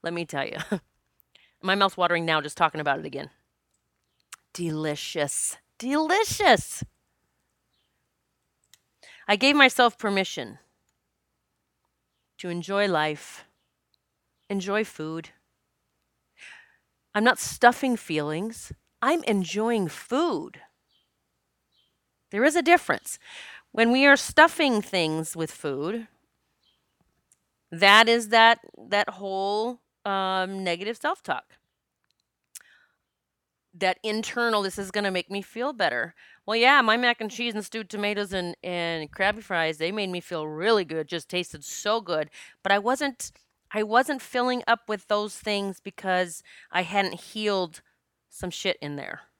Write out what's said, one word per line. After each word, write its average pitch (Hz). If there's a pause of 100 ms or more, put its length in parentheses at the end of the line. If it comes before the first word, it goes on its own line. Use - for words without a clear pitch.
Let 170
me 170
tell 139
you. - (140)
<laughs> 196 (800)
My 190
mouth's 196
watering 175
now 160
just 147
talking 156
about 147
it 160
again. 143 (1200)
Delicious. 156 (220)
Delicious. 311 (2500)
I 208
gave 277
myself 254
permission 185 (1800)
to 180
enjoy 190
life, 156 (1040)
enjoy 202
food. 160 (1800)
I'm 208
not 247
stuffing 247
feelings. 156 (280)
I'm 302
enjoying 202
food. 247 (1700)
There 214
is 302
a 339
difference. - (540)
When 233
we 262
are 277
stuffing 285
things 160
with 160
food, 160 (1600)
that 202
is 233
that, 226 (280)
that 202
whole, 202 (240)
um, 190
negative 185
self-talk. 294 (2250)
That 185
internal, 220
"This 190
is 190
gonna 202
make 180
me 196
feel 254
better." 165 (320)
Well, 214
yeah, 254
my 226
mac 240
and 214
cheese 233
and 208
stewed 220
tomatoes 208
and, 180
and 170
Krabby 208
Fries, 165
they 165
made 202
me 180
feel 156
really 180
good, 156
just 170
tasted 170
so 220
good. 160 (320)
But 196
I 202
wasn't, 262 (400)
I 214
wasn't 254
filling 247
up 233
with 214
those 208
things 202
because 185 (280)
I 185
hadn't 196
healed 202 (460)
some -
shit -
in 147
there. 101 (180)